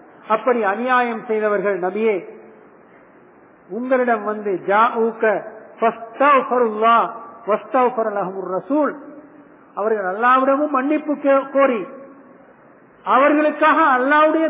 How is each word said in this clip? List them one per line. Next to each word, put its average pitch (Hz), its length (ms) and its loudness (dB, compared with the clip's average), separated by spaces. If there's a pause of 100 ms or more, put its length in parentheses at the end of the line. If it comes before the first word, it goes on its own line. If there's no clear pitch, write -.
(280)
அப்படி 240 360 0
அநியாயம் 233 640 0
செய்தவர்கள் 208 520 0
நபியே 202 360 0 (1500)
உங்களிடம் 240 540 -2
வந்து, 208 280 -6 (140)
"ஜாஊக 226 560 0 (560)
ஃபஸ்தக்ஃபிருல்லாஹ் 233 1300 2 (400)
வஸ்தக்ஃபர 226 680 0
லஹுர் 190 400 -6
ரசூல்," 247 420 -2 (800)
அவர்கள் 208 340 -2
அல்லாஹ்விடமும் 262 680 2
மன்னிப்பு 294 360 -2
கே-, 277 360 0
கோரி 269 320 2 (1200)
அவர்களுக்காக 294 760 2 (120)
அல்லாஹ்வுடைய 302 580 2